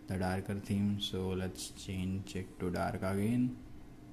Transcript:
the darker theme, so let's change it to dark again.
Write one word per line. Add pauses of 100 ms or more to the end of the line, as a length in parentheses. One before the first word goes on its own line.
the
darker
theme,
so
let's
change
it
to
dark
again. (560)